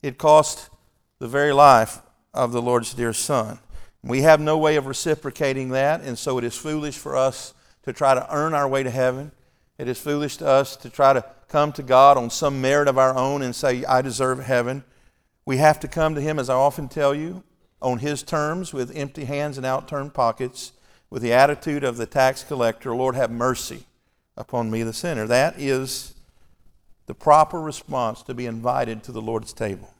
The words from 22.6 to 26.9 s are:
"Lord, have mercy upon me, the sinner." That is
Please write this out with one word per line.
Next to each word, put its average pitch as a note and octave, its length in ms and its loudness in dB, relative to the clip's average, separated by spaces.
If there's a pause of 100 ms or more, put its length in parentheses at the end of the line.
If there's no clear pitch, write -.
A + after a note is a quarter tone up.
"Lord, B2+ 200 -2
have B2 160 0
mercy A#2+ 540 -4 (500)
upon A2+ 360 -6
me, A2+ 120 -4
the A2 100 -6
sinner." B2+ 340 -6
That C#3 320 2
is C3 540 -4 (920)